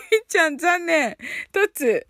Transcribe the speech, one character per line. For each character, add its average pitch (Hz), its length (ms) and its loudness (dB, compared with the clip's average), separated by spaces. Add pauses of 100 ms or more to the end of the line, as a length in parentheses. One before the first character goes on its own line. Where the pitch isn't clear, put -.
(120)
み 440 160 4
ち 392 120 0
ゃ 320 100 4
ん、 285 80 -8
残 349 280 0
念。 302 320 0 (340)
ト 392 160 0
ツ、 233 420 -2